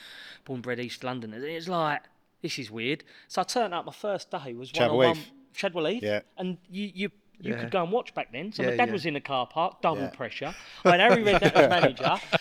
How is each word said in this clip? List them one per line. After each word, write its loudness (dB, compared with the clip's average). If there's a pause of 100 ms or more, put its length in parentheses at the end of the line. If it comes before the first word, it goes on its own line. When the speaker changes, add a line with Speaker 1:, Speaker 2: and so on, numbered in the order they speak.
(440)
Speaker 1:
born, -10
bred -6
East -10
London. -6
It -12 (140)
was -10
like, 0 (400)
"This -6
is -10
weird." -4 (260)
So -2
I 2
turned -2
up, -4
my -14
first -6
day -8
was -12
Speaker 2:
Chadwell 2
Speaker 1:
one-on-one 6
Speaker 2:
Heath. -14 (240)
Speaker 1:
Chadwell -4
Heath. -2
Speaker 2:
Yeah. 0 (160)
Speaker 1:
And -6 (120)
you, -8 (100)
you, -6 (300)
you -4
Speaker 3:
Yeah. -8
Speaker 1:
could -6
go 0
and -2
watch -4
back -6
then. -10
So -6
Speaker 3:
Yeah, 0
Speaker 1:
my -2
dad 2
Speaker 3:
yeah. -4
Speaker 1:
was -4
in -4
the -4
car -4
park, -4
double 0
Speaker 2:
Yeah. -6
Speaker 1:
pressure. -10 (300)
I 8
had 4
Harry 6
Redknapp 6
as 8
Speaker 2:
<laughs> 2
Speaker 1:
manager, 0 (240)